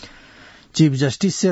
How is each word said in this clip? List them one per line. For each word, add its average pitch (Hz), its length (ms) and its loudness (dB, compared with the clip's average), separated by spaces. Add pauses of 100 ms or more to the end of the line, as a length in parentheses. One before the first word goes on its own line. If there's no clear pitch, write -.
(720)
چیف 151 200 4
جسٹس 143 420 -2
سے 185 160 0